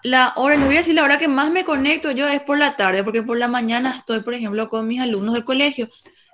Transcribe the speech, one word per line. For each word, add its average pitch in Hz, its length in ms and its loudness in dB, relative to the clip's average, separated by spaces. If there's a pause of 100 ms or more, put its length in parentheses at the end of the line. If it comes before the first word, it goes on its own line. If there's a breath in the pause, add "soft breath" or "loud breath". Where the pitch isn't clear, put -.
la 254 320 4
hora, 277 200 4
les 277 100 4
voy 277 100 4
a 320 40 4
decir 330 160 2
la 320 80 4
hora 285 160 4
que 330 80 0
más 277 240 0
me 370 120 0
conecto 302 480 0
yo 269 160 0
es 285 140 0
por 285 160 -2
la 285 180 2
tarde, 190 280 0
porque 220 200 -2
por 233 140 -4
la 240 100 0
mañana 240 440 -2
estoy, 226 300 -6
por 240 120 -6
ejemplo, 220 360 -4
con 220 180 -4
mis 240 120 -4
alumnos 226 360 -2
del 233 100 -4
colegio, 262 440 -2 (440 soft breath)